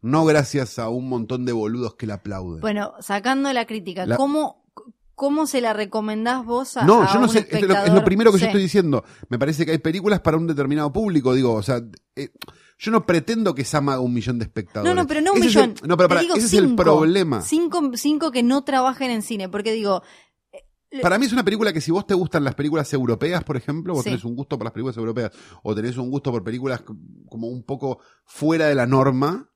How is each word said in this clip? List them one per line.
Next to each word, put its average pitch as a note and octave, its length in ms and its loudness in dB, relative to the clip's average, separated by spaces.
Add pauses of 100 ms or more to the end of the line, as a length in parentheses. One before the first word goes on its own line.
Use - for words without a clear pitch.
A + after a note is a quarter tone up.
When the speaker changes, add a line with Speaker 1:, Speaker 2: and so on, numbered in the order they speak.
Speaker 1:
no D3+ 240 2
gracias C#3+ 540 0
a A2+ 100 -6
un B2+ 200 -6
montón B2 360 -4
de B2 60 -2
boludos A2+ 440 -4
que A#2 120 -10
la G#2 80 -6
aplauden. F#2 460 -10
Speaker 2:
Bueno, G#3 400 -4
sacando C4 520 -2
la A#3 140 -2
crítica, F#3 400 -8
Speaker 1:
La A#3 100 0
Speaker 2:
¿cómo, C#4+ 480 -2 (480)
cómo D4 320 0
se C4 160 -2
la A3+ 120 0
recomendás G#3+ 720 -4
vos A#3+ 320 -4
a, C#3 80 2
Speaker 1:
No, G#3 180 8
Speaker 2:
a F#3+ 100 2
Speaker 1:
yo A3 60 2
no B3 60 4
Speaker 2:
un A3+ 40 2
Speaker 1:
sé, A3+ 100 2
esto - 180 -4
es G#3 60 0
lo, G3 40 0
es - 20 0
lo F#3+ 60 6
Speaker 2:
espectador? G3 300 6
Speaker 1:
primero G#3 260 6
que G3 60 6
yo F3 60 4
Speaker 2:
Sí. A3+ 40 2
Speaker 1:
estoy G#3 160 2
diciendo. E3 400 2 (260)
Me A#2+ 80 -2
parece D3 280 0
que D#3+ 80 -2
hay D#3 40 0
películas F3+ 440 0
para D#3+ 160 2
un E3 100 0
determinado D3 440 0
público, D#3+ 420 0
digo, B2+ 200 2
o G#2+ 80 0
sea, A#2+ 200 -2 (340)
eh, C#3 140 -10 (500)
yo G#3+ 120 -4
no A3+ 140 4
pretendo F3+ 480 0
que C#3 120 -4
Sama C#3+ 280 0
haga C3 80 -2
un B2 120 -2
millón A#2+ 260 -2
de A2+ 60 -4
espectadores. A2+ 500 -4
Speaker 2:
No, F4+ 40 0
no, F4 80 0
pero D4+ 140 -2
no F#4 120 2
un G4 60 4
Speaker 1:
Ese - 100 4
es G#3 80 2
el, - 40 6 (100)
Speaker 2:
millón. - 160 -10
Speaker 1:
no, E3+ 100 2
pero F3+ 100 6
Speaker 2:
Te - 20 6
Speaker 1:
pará, F3+ 120 4
Speaker 2:
digo F4 140 0
Speaker 1:
ese A3 120 2
es F3 60 2
el F4+ 140 6
Speaker 2:
cinco. A3+ 160 2
Speaker 1:
problema. D#3+ 580 4
Speaker 2:
Cinco, D#4 540 0
cinco D4+ 360 -2
que A#3+ 100 0
no C4 220 2
trabajen C4 480 0
en A3+ 100 -4
cine, G3 280 -6
porque G#3 240 -4
digo, G3+ 280 -2 (520)
eh, - 60 -20 (320)
le C4+ 100 -8
Speaker 1:
Para F3+ 180 4
mí C4+ 60 2
es G#3 80 -2
una B3 100 0
película G3+ 300 0
que D#3+ 80 -2
si D#3 100 -2
vos F#3+ 160 0
te G3+ 60 0
gustan F3 320 0
las C3 100 -2
películas D3 380 -2
europeas, C3+ 500 0
por C#3+ 140 -6
ejemplo, D#3+ 360 -6
vos C3 120 -2
Speaker 2:
Sí. - 60 -2
Speaker 1:
tenés G#2+ 120 -4
un A#2 140 -8
gusto C#3 200 -8
por A2+ 60 -6
las A2+ 80 -8
películas A#2 240 -8
europeas, A2+ 360 -4 (320)
o G#2+ 120 -2
tenés A#2 220 -4
un B2+ 120 -6
gusto C3+ 220 -4
por A#2 140 -4
películas B2 420 -6
c-, A#2 60 -16 (340)
como A2+ 220 -10
un B2 140 -12
poco C3+ 360 -8 (240)
fuera D#3+ 440 0
de D3 80 2
la B2+ 120 2
norma C3+ 680 2